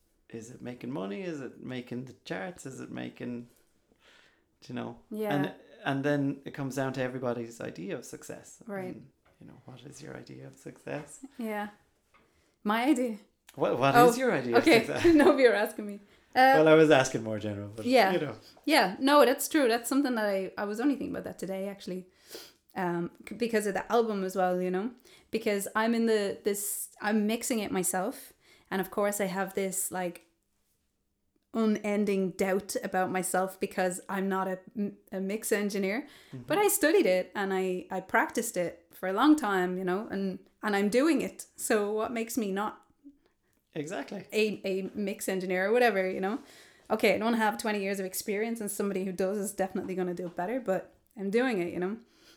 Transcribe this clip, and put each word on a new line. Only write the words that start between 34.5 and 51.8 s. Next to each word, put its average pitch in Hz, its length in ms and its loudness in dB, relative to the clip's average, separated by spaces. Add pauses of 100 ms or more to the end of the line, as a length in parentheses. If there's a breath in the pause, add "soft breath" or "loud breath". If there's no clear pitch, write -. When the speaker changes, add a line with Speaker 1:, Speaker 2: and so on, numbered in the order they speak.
Speaker 2:
m-, 202 160 -4 (180)
a 196 80 -8
mix 190 320 -4
engineer. 202 560 -2 (260 loud breath)
Speaker 1:
Mm-hmm. 127 140 -14
Speaker 2:
But 311 100 0
I 415 100 4
studied 330 380 4
it 185 300 2
and 196 180 -2
I, 185 380 -2
I 190 80 -4
practiced 233 580 -2
it 175 340 -6
for - 160 -8
a 190 60 -2
long 277 220 6
time, 190 420 0
you 190 60 -6
know, 185 260 -2
and, 190 300 -4 (240)
and 214 120 0
I'm 202 140 2
doing 262 320 4
it. - 240 -8 (100)
So 208 360 0
what 220 200 -2
makes 226 260 -4
me 208 140 -2
not 196 300 -4 (920)
Speaker 1:
Exactly. 180 560 -8
Speaker 2:
a, 214 340 0
a 190 280 -2
mix 202 340 -6
engineer 185 400 0
or 208 40 2
whatever, 220 380 2
you 196 120 -6
know? 196 180 -4 (520 loud breath)
Okay, 214 240 4
I - 20 -2
don't 226 180 0
have 220 220 0
twenty 214 240 -4
years 196 180 -4
of 190 60 -4
experience, 220 560 -4
and 208 80 -6
somebody 196 360 -4
who 190 60 -4
does 185 260 -2
is 202 140 -4
definitely 185 440 -4
gonna 180 180 -2
do 180 140 -8
it 170 80 -12
better, 208 240 -2
but 190 340 -4 (240)
I'm 196 120 -6
doing 233 300 0
it, 175 140 -4
you 175 60 -6
know? 190 180 -4 (400 soft breath)